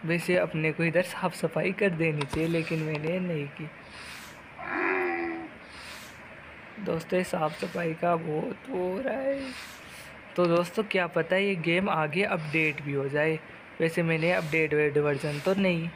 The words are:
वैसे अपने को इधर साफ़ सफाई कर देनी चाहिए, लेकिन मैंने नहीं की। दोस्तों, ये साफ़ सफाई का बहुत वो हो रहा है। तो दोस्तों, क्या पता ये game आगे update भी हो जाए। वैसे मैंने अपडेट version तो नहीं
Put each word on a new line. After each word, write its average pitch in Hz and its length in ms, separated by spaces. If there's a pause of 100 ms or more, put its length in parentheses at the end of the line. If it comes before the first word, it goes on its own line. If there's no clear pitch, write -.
वैसे 170 320
अपने 160 340
को 165 120
इधर 165 200
साफ़ 175 320
सफाई 170 360
कर 196 180
देनी 160 340
चाहिए, 156 240
लेकिन 165 320
मैंने 156 400
नहीं 165 260 (120)
की। 156 100 (3250)
दोस्तों, 170 320
ये 185 60
साफ़ 160 360
सफाई 170 340
का 175 220
बहुत 165 540
वो 180 200
हो 185 100
रहा 254 160
है। 277 240 (960)
तो 180 120
दोस्तों, 175 360
क्या 185 240
पता 165 280
ये 196 200
game 175 340
आगे 160 360
update 156 560
भी 143 120
हो 139 160
जाए। 151 280 (420)
वैसे 165 240
मैंने 165 300
अपडेट 151 640
version 147 420
तो 185 140
नहीं 175 420